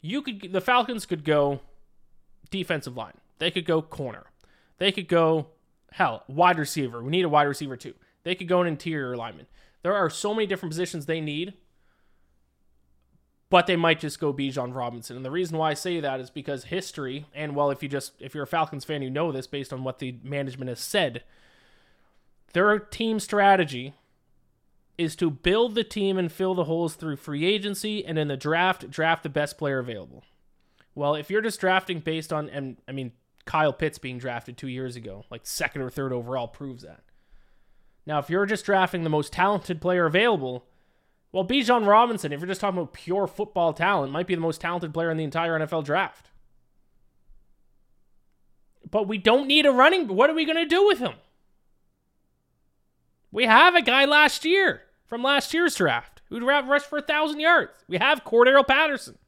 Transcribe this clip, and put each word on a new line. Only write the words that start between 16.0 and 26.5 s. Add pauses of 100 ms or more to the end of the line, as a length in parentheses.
that
is
because
history,
and
well,
if
you
just,
if
you're
a
Falcons
fan,
you
know
this
based
on
what
the
management
has
said. (1300)
Their
team
strategy (1040)
is
to
build
the
team
and
fill